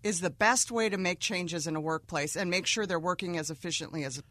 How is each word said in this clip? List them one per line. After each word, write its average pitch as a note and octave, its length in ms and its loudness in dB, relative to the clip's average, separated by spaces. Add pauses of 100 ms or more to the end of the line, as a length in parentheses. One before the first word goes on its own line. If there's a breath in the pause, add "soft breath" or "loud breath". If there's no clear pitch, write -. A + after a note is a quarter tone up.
is G#3 160 0
the F3 120 0
best A#3+ 400 4
way A3+ 180 2
to G3 80 0
make F#3 220 0
changes F3 480 -2
in D#3 80 0
a D#3 40 0
workplace D#3 560 -2
and F#3 140 0
make F3+ 160 2
sure G#3+ 220 0
they're F3 120 0
working F3 380 -2
as D#3 140 -4
efficiently D#3 520 -4
as C3+ 160 -6 (120)